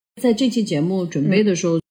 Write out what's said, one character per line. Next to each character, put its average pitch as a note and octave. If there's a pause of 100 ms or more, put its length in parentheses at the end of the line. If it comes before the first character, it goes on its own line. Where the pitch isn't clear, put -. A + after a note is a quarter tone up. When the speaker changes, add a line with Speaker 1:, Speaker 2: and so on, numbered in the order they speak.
(220)
Speaker 1:
在 B3
这 B3+
期 A3
节 E3
目 F3+
准 D3
备 G3
的 G3
时 D#3+
候， E3
Speaker 2:
嗯。 D#3+